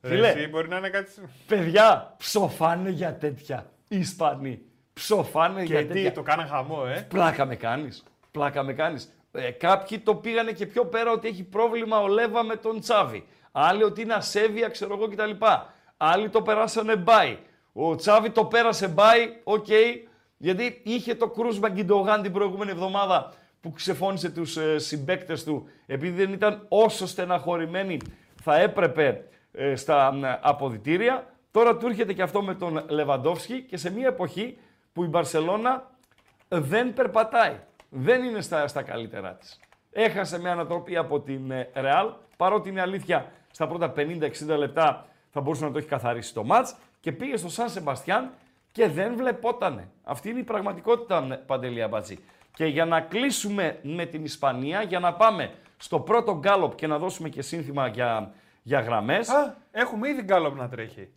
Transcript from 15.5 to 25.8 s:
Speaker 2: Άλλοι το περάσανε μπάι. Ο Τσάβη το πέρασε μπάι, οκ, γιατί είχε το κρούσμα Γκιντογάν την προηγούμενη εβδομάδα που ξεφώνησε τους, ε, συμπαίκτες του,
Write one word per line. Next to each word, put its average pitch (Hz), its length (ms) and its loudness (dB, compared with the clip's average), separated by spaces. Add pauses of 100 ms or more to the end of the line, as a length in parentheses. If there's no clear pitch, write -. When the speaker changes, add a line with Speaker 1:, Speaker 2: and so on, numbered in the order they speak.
Speaker 2:
Άλλοι 180 320 2
το 220 140 2
περάσανε 220 540 0
μπάι. 180 420 6 (340)
Ο 160 220 -2
Τσάβη 214 360 4
το 220 140 4
πέρασε 220 440 2
μπάι, 220 400 6 (160)
οκ, 208 220 0 (680)
γιατί 190 460 -2
είχε 233 320 -2
το 226 140 0
κρούσμα 220 400 0
Γκιντογάν 202 540 2
την 190 100 -4
προηγούμενη 196 380 -2
εβδομάδα 190 640 0 (280)
που 165 120 -12
ξεφώνησε 180 580 -2
τους, 160 260 -6
ε, 156 220 2
συμπαίκτες 151 680 -4
του, 147 240 -6 (180)